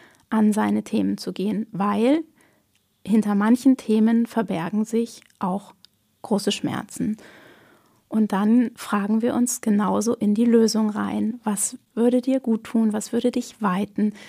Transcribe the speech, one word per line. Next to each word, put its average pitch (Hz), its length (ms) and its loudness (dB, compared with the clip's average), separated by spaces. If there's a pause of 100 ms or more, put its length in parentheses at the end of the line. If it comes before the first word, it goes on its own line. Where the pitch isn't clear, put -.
(280)
an 214 240 2
seine 208 300 0
Themen 202 360 -2
zu - 140 -8
gehen, 202 380 -4
weil 208 540 0 (800)
hinter 208 300 2
manchen 240 400 4
Themen 226 500 2
verbergen 190 580 -4
sich 233 380 -4 (160)
auch 196 340 -6 (500)
große - 280 -2
Schmerzen. 139 640 -4 (920)
Und 214 240 0
dann 220 460 2
fragen 214 460 -2
wir 240 120 -2
uns 247 260 -2
genauso 208 540 0
in 208 200 0
die 226 100 0
Lösung 226 440 4
rein. 208 540 -4
Was 208 340 -4 (180)
würde 240 260 2
dir 262 180 0
gut 226 240 -2
tun? 220 300 0
Was 208 200 -6
würde 240 200 0
dich - 280 -8
weiten? 208 520 -2 (160)